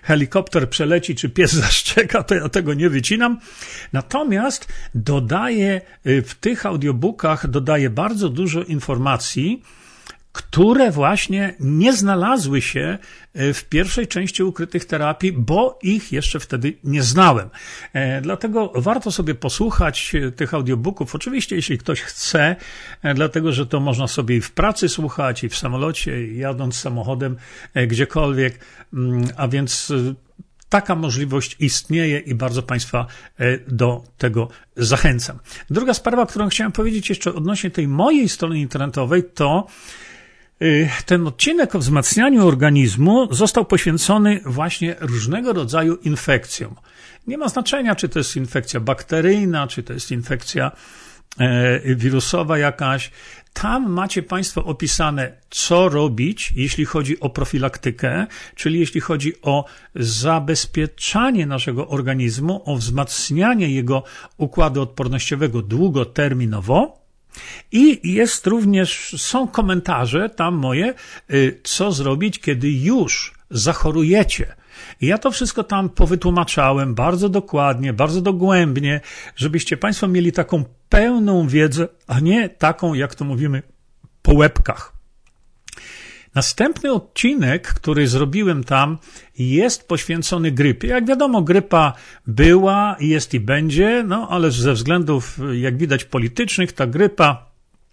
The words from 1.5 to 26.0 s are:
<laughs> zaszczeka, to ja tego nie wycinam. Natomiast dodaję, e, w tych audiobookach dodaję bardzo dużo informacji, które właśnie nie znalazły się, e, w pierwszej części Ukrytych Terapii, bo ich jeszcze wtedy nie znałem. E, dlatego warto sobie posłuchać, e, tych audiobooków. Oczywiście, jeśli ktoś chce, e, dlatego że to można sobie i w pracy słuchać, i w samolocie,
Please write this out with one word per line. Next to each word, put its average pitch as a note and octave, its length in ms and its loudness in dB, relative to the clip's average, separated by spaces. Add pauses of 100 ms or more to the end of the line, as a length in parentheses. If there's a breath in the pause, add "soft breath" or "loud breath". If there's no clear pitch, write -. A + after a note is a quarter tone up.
<laughs> C3 60 2
zaszczeka, - 600 0
to G3+ 120 0
ja D3+ 140 -2
tego D#3+ 240 0
nie E3 160 2
wycinam. A3+ 500 0 (540 loud breath)
Natomiast A#3+ 720 -2 (280 loud breath)
dodaję, F#3 840 0 (220 loud breath)
e, C3+ 180 2
w - 140 -10
tych - 300 -4
audiobookach D#3 800 -2
dodaję C#3 420 0
bardzo F#3+ 400 -2
dużo E3+ 340 -2
informacji, C#3 1000 -2 (680 loud breath)
które A3+ 600 4
właśnie F#3+ 680 0
nie D#3 340 4
znalazły G3 680 0
się, D#3 360 -4 (360 loud breath)
e, C#3 200 -2
w - 120 -10
pierwszej F#3+ 420 0
części - 360 -4
Ukrytych F3+ 420 -4
Terapii, D3+ 460 -2
bo E3+ 500 0
ich G3 300 -2
jeszcze D3 280 -4
wtedy C3+ 440 -4
nie C#3+ 200 0
znałem. B2+ 460 4 (440 loud breath)
E, C3+ 280 -2
dlatego G3+ 540 -4
warto G3+ 360 0
sobie D#3 240 -2
posłuchać, E3+ 800 0
e, C#3 160 -2
tych C#3 220 -6
audiobooków. C3 640 -2
Oczywiście, B3 400 -6
jeśli C#3+ 220 -2
ktoś - 240 -6
chce, D#3+ 540 -2 (480 loud breath)
e, D3 100 0
dlatego D#3 380 0
że C3+ 140 -2
to C#3+ 140 -2
można C3+ 280 0
sobie B2 280 -2
i A2+ 60 2
w - 100 -8
pracy G3+ 380 0
słuchać, C#3 540 -4
i A2+ 60 -6
w - 80 -8
samolocie, B2+ 680 -4